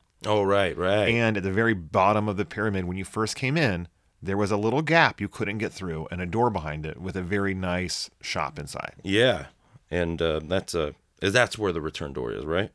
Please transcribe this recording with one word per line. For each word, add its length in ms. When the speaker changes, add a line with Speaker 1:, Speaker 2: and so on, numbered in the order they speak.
Speaker 1:
Oh, 160
right, 340
right. 340
Speaker 2:
And 280
at 60
the 80
very 240
bottom 520
of 100
the 80
pyramid, 400
when 120
you 80
first 300
came 220
in, 300
there 140
was 120
a 80
little 240
gap 400
you 60
couldn't 320
get 120
through 380
and 100
a 60
door 240
behind 340
it 160
with 160
a 60
very 320
nice 560
shop 360
inside. 460
Speaker 1:
Yeah. 440
And, 280
uh, 240
that's 300
a, 220
is, 120
that's 260
where 120
the 100
return 320
door 180
is, 120
right? 320